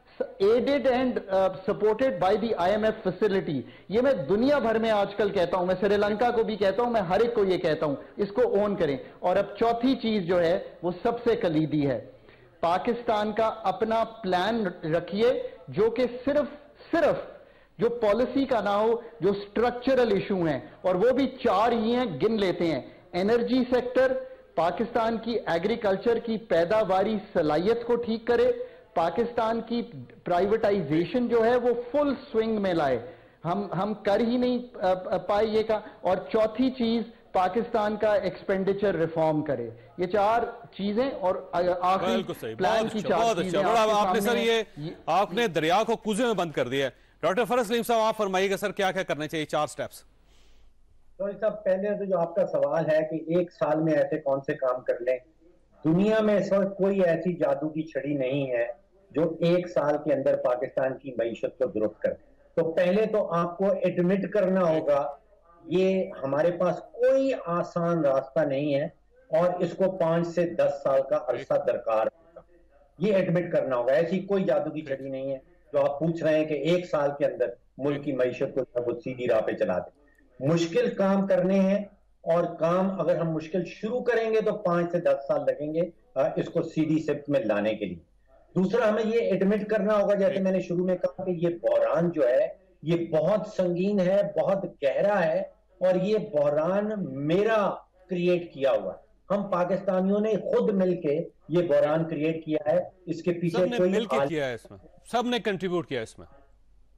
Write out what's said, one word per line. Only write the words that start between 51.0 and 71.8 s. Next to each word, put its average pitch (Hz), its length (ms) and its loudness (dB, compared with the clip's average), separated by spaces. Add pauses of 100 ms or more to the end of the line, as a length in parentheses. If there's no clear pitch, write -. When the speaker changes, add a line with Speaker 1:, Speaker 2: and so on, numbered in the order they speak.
Speaker 3:
सॉरी 196 160 -6
साहब, 214 200 -2
पहले 190 360 0
तो 196 160 -2
जो 185 120 0
आपका 170 280 0
सवाल 151 400 0
है 156 160 2
कि 160 400 -2
एक 175 100 -4
साल 151 260 0
में 160 160 2
ऐसे 147 240 0
कौन 139 220 -2
से 143 140 -4
काम 127 240 -2
कर 123 240 -4
लें, 127 180 0 (680)
दुनिया 202 320 4
में 208 200 4
इस - 140 0
वक्त 196 240 0
कोई 196 240 2
ऐसी 170 320 2
जादू 143 340 0
की 156 160 -4
छड़ी 143 320 -4
नहीं 135 320 -2
है 120 300 -2 (360)
जो 165 300 -2
एक 175 240 2
साल 147 300 0
के 151 160 -2
अंदर 135 220 2
पाकिस्तान 131 580 -2
की 123 260 -12
मईशत 117 400 -4
को 127 60 2
दुरुस्त 104 380 -2
कर - 60 0
दे। - 520 -6
तो 160 80 0
पहले 185 360 2
तो 208 180 0
आपको 170 480 -2
admit 180 640 0
करना 190 280 2
होगा 147 600 0 (480)
ये 185 420 2 (120)
हमारे 202 280 2
पास - 280 -2
कोई 269 520 2
आसान 170 720 -2
रास्ता 135 400 0
नहीं 143 300 0
है 147 200 -2 (400)
और 175 300 2
इसको 185 240 0
पांच 170 400 0
से 170 180 0
दस 143 260 0
साल 135 300 0
का 147 160 -2
अरसा - 400 -2
दरकार - 500 0